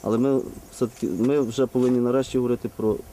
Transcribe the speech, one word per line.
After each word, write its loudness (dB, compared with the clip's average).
Але 2
ми 2
все-таки, -4
ми 2
вже 0
повинні 2
нарешті 0
говорити 0
про 0